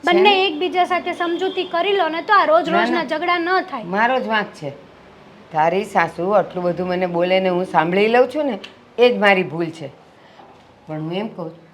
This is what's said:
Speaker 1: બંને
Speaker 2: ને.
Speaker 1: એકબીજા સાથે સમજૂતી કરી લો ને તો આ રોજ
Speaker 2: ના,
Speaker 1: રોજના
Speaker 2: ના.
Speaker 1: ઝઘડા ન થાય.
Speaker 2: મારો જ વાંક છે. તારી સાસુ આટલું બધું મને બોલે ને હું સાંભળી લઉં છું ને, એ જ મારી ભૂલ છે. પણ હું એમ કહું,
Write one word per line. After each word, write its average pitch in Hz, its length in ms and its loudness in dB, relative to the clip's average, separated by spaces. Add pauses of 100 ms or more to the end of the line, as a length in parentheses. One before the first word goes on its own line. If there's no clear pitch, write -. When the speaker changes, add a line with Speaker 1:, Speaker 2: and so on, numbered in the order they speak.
Speaker 1:
બંને 359 180 4
Speaker 2:
ને. 381 240 4
Speaker 1:
એકબીજા 349 380 -2
સાથે 349 280 -2
સમજૂતી 349 520 -4
કરી 359 280 -2
લો 370 160 0
ને 320 140 -6
તો 370 100 -2
આ 381 120 6
રોજ 330 260 2
Speaker 2:
ના, 339 100 2
Speaker 1:
રોજના 339 220 0
Speaker 2:
ના. - 20 -4
Speaker 1:
ઝઘડા 339 340 -2
ન 349 240 0
થાય. 269 220 -10
Speaker 2:
મારો 220 340 0
જ 208 100 -4
વાંક 214 180 0 (140)
છે. 147 120 -10 (800)
તારી 170 320 0
સાસુ 175 460 -2
આટલું 180 340 0
બધું 180 240 -2
મને 180 180 0
બોલે 180 340 0
ને 185 80 0
હું 180 160 0
સાંભળી 180 440 2
લઉં 247 200 4
છું 294 180 -4
ને, 220 120 -4 (400)
એ 240 120 6
જ 202 80 0
મારી 196 240 4
ભૂલ 156 280 -4
છે. 143 180 -12 (960)
પણ 156 140 -8
હું 160 120 -6
એમ 208 160 -4
કહું, 170 220 -12 (240)